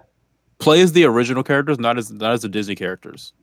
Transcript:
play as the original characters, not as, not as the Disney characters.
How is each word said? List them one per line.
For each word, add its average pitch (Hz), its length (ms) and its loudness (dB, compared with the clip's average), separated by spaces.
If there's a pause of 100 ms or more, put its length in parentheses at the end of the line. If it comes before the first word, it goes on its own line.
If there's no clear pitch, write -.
(580)
play 160 240 4
as 180 120 4
the 175 100 6
original 123 400 0
characters, 143 340 -2
not 120 220 -2
as, 107 120 -8
not 110 200 -4
as 120 100 -2
the 113 80 -8
Disney 101 240 -6
characters. - 580 -12 (100)